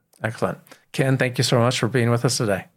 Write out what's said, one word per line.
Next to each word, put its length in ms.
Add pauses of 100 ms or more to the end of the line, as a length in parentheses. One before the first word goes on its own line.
(220)
Excellent. 360 (340)
Ken, 240
thank 220
you 60
so 140
much 200
for 100
being 220
with 140
us 120
today. 300 (100)